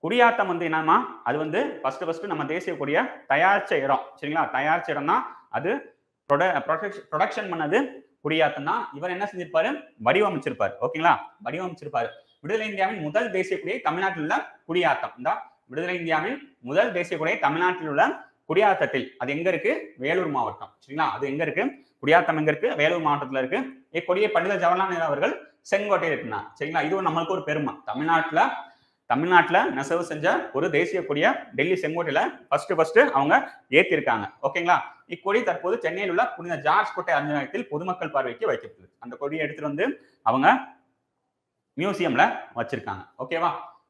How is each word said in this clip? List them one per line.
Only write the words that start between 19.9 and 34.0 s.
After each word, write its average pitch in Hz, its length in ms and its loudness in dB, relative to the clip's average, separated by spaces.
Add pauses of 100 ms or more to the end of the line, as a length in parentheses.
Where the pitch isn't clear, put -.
வேலூர் 165 300 -2
மாவட்டம். 117 520 -4
சரிங்களா? 143 320 -2
அது 139 160 -4
எங்க 143 160 -2
இருக்கு? 180 200 -2 (380)
குடியாத்தம் 160 360 4
எங்க 151 140 0
இருக்கு? 214 240 -2
வேலூர் 160 300 0
மாவட்டத்துல 143 320 -2
இருக்கு. 131 220 -2 (320)
இக்கொடியை 180 400 0
பண்டித 180 240 0
ஜவஹர்லால் 180 340 2
நேரு 175 120 -2
அவர்கள் 156 320 0 (380)
செங்கோட்டையில் 190 440 0
ஏற்றினார். 113 320 -8 (120)
சரிங்களா? 151 260 -2
இது 175 100 0
ஒரு, 190 120 0
நம்மளுக்கு 165 300 -2
ஒரு - 60 -6
பெருமை. 151 300 -2 (120)
தமிழ்நாட்டுல, 156 560 0 (640)
தமிழ்நாட்டுல 170 600 4
நெசவு 165 380 -2
செஞ்ச 170 500 0
ஒரு 160 160 0
தேசிய 170 360 0
கொடியை 151 260 2 (240)
டெல்லி 160 180 2
செங்கோட்டையில 165 480 0 (260)
first, - 280 0
first 160 240 4
அவங்க 151 520 4 (180)
ஏத்திருக்காங்க. 139 720 4